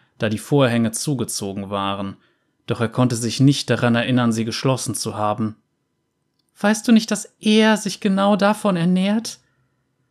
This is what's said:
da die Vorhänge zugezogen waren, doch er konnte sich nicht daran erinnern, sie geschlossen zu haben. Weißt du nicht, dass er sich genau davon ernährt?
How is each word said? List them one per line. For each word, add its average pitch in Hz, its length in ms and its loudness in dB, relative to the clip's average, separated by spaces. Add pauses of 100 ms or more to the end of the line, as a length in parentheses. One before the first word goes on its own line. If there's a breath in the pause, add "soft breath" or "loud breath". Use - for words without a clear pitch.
(180 soft breath)
da 113 100 -2
die 107 100 -2
Vorhänge 117 540 2
zugezogen 101 800 -6
waren, 98 460 -4 (500)
doch 113 140 -4
er 113 80 0
konnte 123 280 0
sich 113 240 -6
nicht 135 300 2
daran 120 240 2
erinnern, 117 380 0
sie 113 120 -2
geschlossen 120 500 -4
zu 110 200 -8
haben. 107 420 -4 (1000)
Weißt 214 300 0
du 247 40 4
nicht, 220 180 4
dass 208 180 -4 (120)
er 214 360 4
sich 202 240 -6
genau 196 360 2
davon 202 400 0
ernährt? 185 600 0 (720)